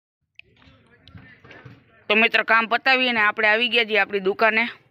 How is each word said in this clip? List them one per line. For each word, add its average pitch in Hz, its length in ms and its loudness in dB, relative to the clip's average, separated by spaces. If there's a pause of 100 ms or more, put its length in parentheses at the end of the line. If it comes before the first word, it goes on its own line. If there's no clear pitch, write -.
(2000)
તો 214 60 0
મિત્રો, 220 280 2
કામ 226 240 2
પતાવીને 240 540 0
આપણે 208 260 0
આવી 226 220 0
ગયા 233 140 0
છીએ 214 160 0
આપણી 196 200 -2
દુકાને. 214 500 0 (220)